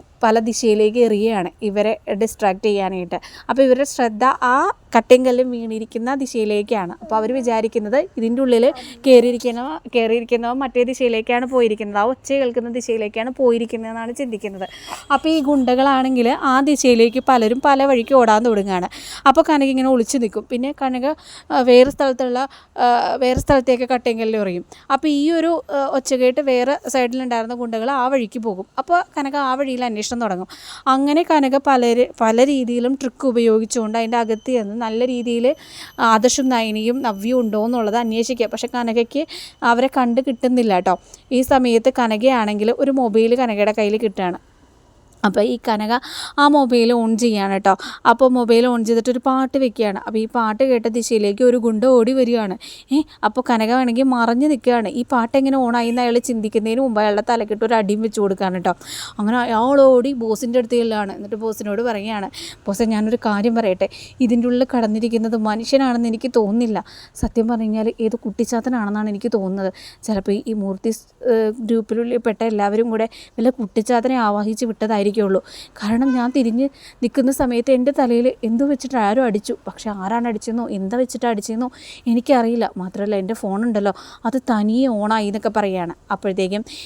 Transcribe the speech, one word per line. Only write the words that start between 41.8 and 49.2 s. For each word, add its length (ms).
കനകയാണെങ്കിൽ 760
ഒരു 180
മൊബൈൽ 440
കനകയുടെ 440
കയ്യിൽ 180
കിട്ടുകയാണ്. 420
അപ്പോൾ 180
ഈ 160
കനക 360
ആ 100
മൊബൈൽ 440
ഓൺ 240
ചെയ്യാണ് 420
ട്ടോ. 140
അപ്പോൾ 220
മൊബൈൽ 360
ഓൺ 180
ചെയ്തിട്ട് 260
ഒരു 140